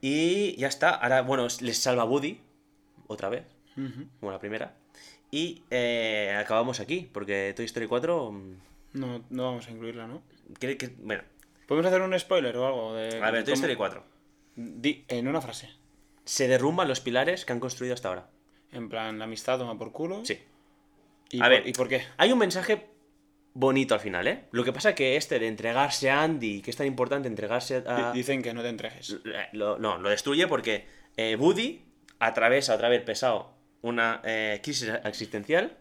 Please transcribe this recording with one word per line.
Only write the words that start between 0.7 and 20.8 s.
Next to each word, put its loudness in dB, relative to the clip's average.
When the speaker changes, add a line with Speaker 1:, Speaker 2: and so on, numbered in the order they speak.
Speaker 1:
Ahora, 4
bueno, 2
les -2
salva 2
Woody, 0
otra -4
vez, -4
Speaker 2:
Ujú. -10
Speaker 1:
como -6
la -8
primera. -8
Y, -6
eh, 0
acabamos 0
aquí, -6
porque -4
Toy -4
Story -6
cuatro, -2
mm, -14
Speaker 2:
No, -8
no -4
vamos -6
a -16
incluirla, -12
¿no? -14
Speaker 1:
¿qué, -4
qué? -6
Bueno. -4
Speaker 2:
¿Podemos 4
hacer 6
un 0
spoiler 2
o 0
algo? -2
De, -4
Speaker 1:
A 4
ver, 2
Speaker 2:
de -2
Speaker 1:
Toy 0
Speaker 2:
cómo -
Speaker 1:
Story 0
cuatro. -2
Speaker 2:
Di, -4
en -2
una 0
frase. -12
Speaker 1:
Se 0
derrumban 4
los 0
pilares 2
que -4
han -2
construido -4
hasta -8
ahora. -8
Speaker 2:
En -10
plan, -6
la -6
amistad -2
toma -6
por -10
culo. -6
Speaker 1:
Sí. -4